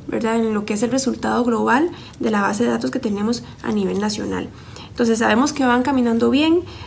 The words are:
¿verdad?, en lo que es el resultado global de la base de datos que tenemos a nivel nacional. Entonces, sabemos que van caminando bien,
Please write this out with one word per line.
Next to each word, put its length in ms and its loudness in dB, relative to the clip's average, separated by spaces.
¿verdad?, 300 -2
en 180 0
lo 100 -2
que 80 -4
es 100 0
el 80 0
resultado 540 0
global 460 2
de 120 0
la 100 2
base 240 0
de 60 2
datos 200 -2
que 80 -4
tenemos 440 -2
a 100 -4
nivel 280 0
nacional. 480 -4
Entonces, 300 2
sabemos 340 2
que 120 0
van 180 4
caminando 480 2
bien, 300 4